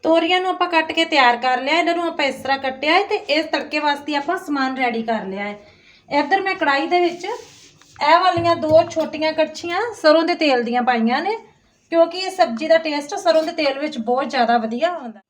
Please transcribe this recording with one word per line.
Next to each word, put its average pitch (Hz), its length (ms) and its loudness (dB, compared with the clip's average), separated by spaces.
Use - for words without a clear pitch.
ਤੋਰੀਆਂ 330 380 2
ਨੂੰ 370 100 -2
ਆਪਾਂ 349 180 -2
ਕੱਟ 320 240 0
ਕੇ 330 120 0
ਤਿਆਰ 262 320 4
ਕਰ 254 260 -2
ਲਿਆ, 302 160 0
ਇਹਨਾਂ 339 160 0
ਨੂੰ 339 100 -2
ਆਪਾਂ 320 200 -2
ਇਸ 269 100 -2
ਤਰ੍ਹਾਂ 269 240 -4
ਕੱਟਿਆ 269 340 -2
ਹੈ 403 140 2
ਤੇ 427 80 -4
ਇਸ 311 320 -2
ਤੜਕੇ 302 320 -4
ਵਾਸਤੇ 294 380 -2
ਆਪਾਂ 339 220 -2
ਸਮਾਨ 262 380 -4
ਰੈਡੀ 233 260 -2
ਕਰ 220 220 -4
ਲਿਆ 196 240 -8
ਹੈ। 208 100 -12
ਇੱਧਰ 294 300 2
ਮੈਂ 381 140 -2
ਕੜਾਹੀ 311 320 0
ਦੇ 349 140 2
ਵਿੱਚ 349 260 -2
ਇਹ 339 120 6
ਵਾਲੀਆਂ 339 360 2
ਦੋ 311 340 6
ਛੋਟੀਆਂ 311 420 -2
ਕੜਛੀਆਂ 320 480 -4
ਸਰੋਂ 320 200 6
ਦੇ 339 120 0
ਤੇਲ 285 280 2
ਦੀਆਂ 233 200 -2
ਪਾਈਆਂ 240 400 0
ਨੇ, 415 140 -2
ਕਿਉਂਕਿ 339 280 2
ਇਹ 381 120 -6
ਸਬਜ਼ੀ 311 380 0
ਦਾ 330 100 6
ਟੇਸਟ 302 360 -4
ਸਰੋਂ 320 280 2
ਦੇ 330 100 -4
ਤੇਲ 277 260 -2
ਵਿੱਚ 294 200 -6
ਬਹੁਤ 247 320 -2
ਜ਼ਿਆਦਾ 240 280 2
ਵਧੀਆ 240 320 -2
ਆਉਂਦਾ। 233 400 -12